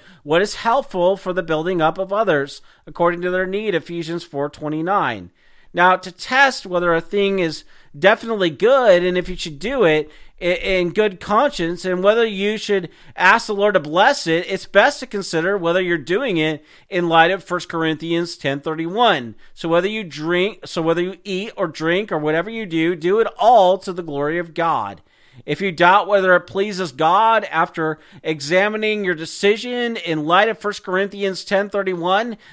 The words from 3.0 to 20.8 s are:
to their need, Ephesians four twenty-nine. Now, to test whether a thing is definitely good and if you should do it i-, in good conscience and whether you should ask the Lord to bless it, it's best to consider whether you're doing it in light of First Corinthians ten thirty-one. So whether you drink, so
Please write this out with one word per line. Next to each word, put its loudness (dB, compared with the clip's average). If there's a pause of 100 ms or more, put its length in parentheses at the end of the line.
to -2
their -2
need, -4
Ephesians -6
four -6
twenty-nine. -4 (420)
Now, 4
to -8
test 0
whether 0
a 2
thing -2
is -4 (340)
definitely 2
good 6
and 0
if -2
you -8
should -10
do 0
it 2 (300)
i-, -10
in -2
good -2
conscience -2
and -2
whether 4
you -2
should -4 (260)
ask 4
the -4
Lord 2
to 4
bless 2
it, 2
it's -6
best 2
to -12
consider -2
whether 0
you're 0
doing -2
it -2 (280)
in 0
light 6
of -4
First -8
Corinthians -4
ten -4
thirty-one. -2 (200)
So -6
whether 2
you -6
drink, -4
so -6